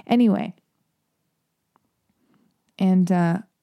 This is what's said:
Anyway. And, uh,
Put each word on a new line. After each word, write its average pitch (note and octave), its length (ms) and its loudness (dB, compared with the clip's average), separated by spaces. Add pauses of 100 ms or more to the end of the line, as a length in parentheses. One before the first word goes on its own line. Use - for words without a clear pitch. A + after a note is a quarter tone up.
Anyway. A#3 480 0 (2250)
And, F#3 320 2
uh, F3 280 0 (240)